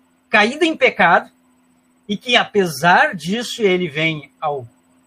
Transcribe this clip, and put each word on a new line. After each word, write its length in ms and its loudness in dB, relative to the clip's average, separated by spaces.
caída 360 2
em 100 -2
pecado, 560 2
e 120 -6
que, 180 -2
apesar 800 2
disso, 460 -8
ele 260 0
vem 420 -6
ao 260 -6